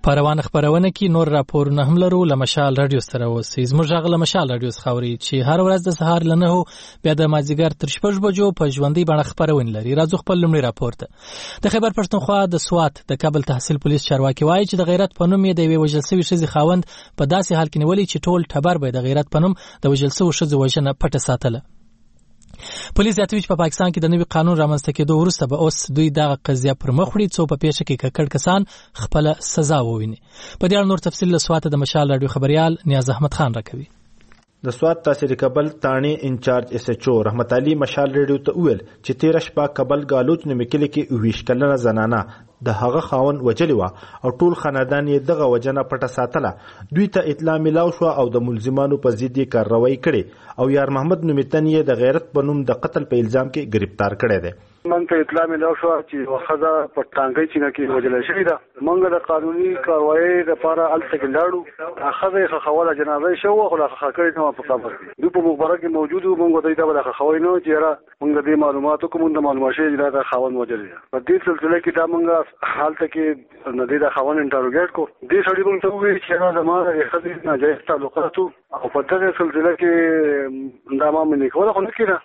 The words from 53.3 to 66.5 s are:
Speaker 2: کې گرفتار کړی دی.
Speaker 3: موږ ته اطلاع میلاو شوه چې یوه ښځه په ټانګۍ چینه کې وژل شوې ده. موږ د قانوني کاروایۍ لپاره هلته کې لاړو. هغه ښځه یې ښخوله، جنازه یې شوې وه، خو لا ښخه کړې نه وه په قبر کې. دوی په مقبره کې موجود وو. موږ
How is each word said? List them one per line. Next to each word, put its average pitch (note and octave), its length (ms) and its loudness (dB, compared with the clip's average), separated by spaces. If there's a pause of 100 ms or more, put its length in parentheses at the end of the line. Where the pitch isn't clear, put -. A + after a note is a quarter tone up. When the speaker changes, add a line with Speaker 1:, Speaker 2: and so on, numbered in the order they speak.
Speaker 2:
کې C3+ 220 -6
گرفتار G2+ 480 -2
کړی G#2 200 0
دی. F2 80 -6 (380)
Speaker 3:
موږ F3 180 2
ته E3+ 140 2
اطلاع D#3+ 200 -2 (100)
میلاو D#3+ 280 0
شوه E3 160 0 (120)
چې D3 80 -10 (100)
یوه C3 180 -4
ښځه D#3 260 0 (240)
په C#3+ 60 -2 (160)
ټانګۍ C3+ 360 0
چینه C#3+ 220 0
کې D3 80 -4 (120)
وژل B2+ 200 0 (140)
شوې F3+ 200 -2
ده. D#3 80 0 (300)
موږ F3 120 2 (160)
د - 20 0 (140)
قانوني E3 420 0 (140)
کاروایۍ D#3+ 500 2 (140)
لپاره D#3+ 320 0 (100)
هلته D#3+ 280 -2
کې C#3 140 -4
لاړو. F3 260 0 (200)
هغه D3+ 400 -6
ښځه F#3+ 200 0
یې F3 120 2
ښخوله، D#3 480 0
جنازه D3 320 0
یې E3+ 100 -2
شوې G#3 140 2
وه، G#3+ 140 2
خو E3 100 0
لا D3 100 2
ښخه C3+ 260 -4
کړې E3+ 200 2
نه D#3 80 -2
وه C#3+ 140 0
په - 120 -14
قبر A#2 240 -2
کې. F#2+ 120 -18 (140)
دوی F3 160 0
په F3 120 4
مقبره D#3+ 320 2
کې D#3+ 180 -4
موجود D#3 260 -2
وو. F#3 160 2
موږ E3+ 120 4